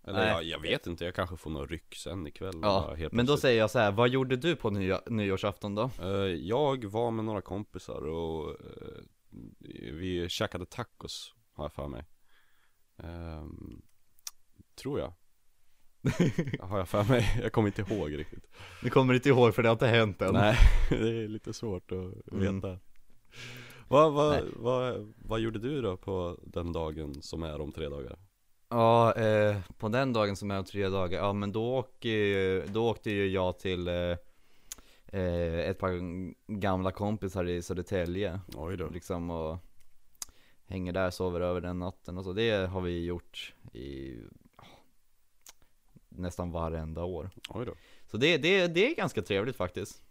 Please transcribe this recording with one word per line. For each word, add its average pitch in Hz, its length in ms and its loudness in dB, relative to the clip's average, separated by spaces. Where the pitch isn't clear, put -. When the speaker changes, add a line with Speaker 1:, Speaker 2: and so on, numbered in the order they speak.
Speaker 1:
Eller 98 140 -4
Speaker 2:
Nej. 110 100 2
Speaker 1:
ja, 85 140 0
jag 80 180 -6
vet 85 260 -2
inte, 85 180 -6
jag 90 100 -4
kanske 90 220 -4
får - 140 -10
några 71 160 -6
ryck - 300 -10
sen 87 300 -8
ikväll 90 360 -10
Speaker 2:
Ja, 95 240 4
Speaker 1:
bara 73 100 -6
helt 80 160 -4
Speaker 2:
men 120 140 2
då 139 40 2
Speaker 1:
plötsligt. 147 120 4
Speaker 2:
säger 120 180 6
jag 107 100 4
så 127 80 2
här: 104 140 4
vad 120 160 4
gjorde 131 280 2
du 151 200 0
på 110 140 -2
nya-, 95 400 0
nyårsafton 101 640 -2
då? 120 160 -2
Speaker 1:
Eh, 92 60 -4
jag 117 580 0
var 113 260 -2
med 110 140 -4
några 107 160 -4
kompisar 90 640 -8
och, 80 440 -4
eh, - 520 -16
vi 87 360 -4
käkade - 380 -4
tacos, - 680 -14
har 76 120 -10
jag 76 80 -8
för 71 160 -8
mig. 62 160 -10
Ehm, 82 840 -12
tror 127 260 -6
jag. 73 120 -6
Speaker 2:
<laughs> 92 60 -12
Speaker 1:
Har 98 120 -2
jag 90 100 -2
för 104 160 2
mig. 110 380 4
Jag 110 100 -2
kommer 107 160 4
inte 104 160 -4
ihåg 76 240 -4
riktigt. - 280 -10
Speaker 2:
Du 123 80 0
kommer 127 240 6
inte 131 140 4
ihåg, 120 260 8
för 123 80 4
det 113 60 6
har 113 60 8
inte 131 120 4
hänt 110 360 4
än. 95 120 2
Speaker 1:
Nej, 104 220 6
<laughs> - 180 6
det 113 180 2
är 104 40 -6
lite 110 240 -8
svårt 98 400 -6
att 92 400 -10
Speaker 2:
Mm. 98 280 0
Speaker 1:
veta. 95 180 -8
Vad, 147 240 8
vad, 151 220 4
Speaker 2:
Nej. - 100 0
Speaker 1:
vad, 120 600 -2
vad 110 240 -4
gjorde 113 180 -2
du 131 240 -4
då 92 140 0
på 90 460 -4
den 85 300 -6
dagen 78 500 -6
som 82 200 -8
är 76 180 -6
om 73 120 -6
tre 76 160 -6
dagar? 69 300 -10
Speaker 2:
Ja, 117 440 8
eh, 107 420 4
på 113 100 -4
den 127 240 2
dagen 104 240 2
som 101 140 -6
är 98 80 -2
om 95 60 -4
tre 98 240 -2
dagar, 95 300 0
ja, 101 140 2
men 101 200 -2
då 117 240 0
åker 120 320 -6
ju, 98 580 2
då 110 240 0
åkte 107 200 -4
ju 101 180 2
jag 92 300 0
till, 87 300 -2
eh, 87 60 -2
eh, 85 520 -2
ett 87 200 -2
par 92 140 -2
gamla 95 400 0
kompisar 101 520 -4
i 87 180 -2
Södertälje. 90 800 -4
Speaker 1:
Oj 87 200 -6
då. 80 120 -6
Speaker 2:
Liksom, 87 420 -6
och 80 280 -6
hänger 90 260 -6
där, 92 180 2
sover 87 300 -2
över 90 200 0
den 90 180 -6
natten 90 400 -8
och 95 60 -10
så. 92 80 -6
Det 104 360 2
har 92 120 -4
vi 87 240 -2
gjort - 500 -8
i, 67 460 -12
ja, - 80 -20
nästan 87 440 -8
varenda 80 520 -4
år. 90 260 -8
Speaker 1:
Oj 120 180 -8
då. 87 60 -10
Speaker 2:
Så 107 60 -8
det, 151 220 4
det, 175 280 4
det 175 260 2
är 330 40 -6
ganska 156 260 -2
trevligt 104 340 -2
faktiskt. - 540 -8